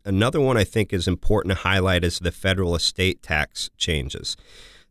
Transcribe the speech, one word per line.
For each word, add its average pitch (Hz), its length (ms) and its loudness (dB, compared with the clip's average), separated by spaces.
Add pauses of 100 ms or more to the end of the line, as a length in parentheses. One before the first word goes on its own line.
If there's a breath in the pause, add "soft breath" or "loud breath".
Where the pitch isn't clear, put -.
another 107 360 2
one 131 160 2
I 101 80 4
think 104 280 -2
is 90 140 -2
important 95 500 2
to - 60 -10
highlight 92 420 2
is 85 160 -2
the 87 120 -2
federal 95 420 0
estate - 480 0
tax - 540 -4
changes. - 600 -4 (540 loud breath)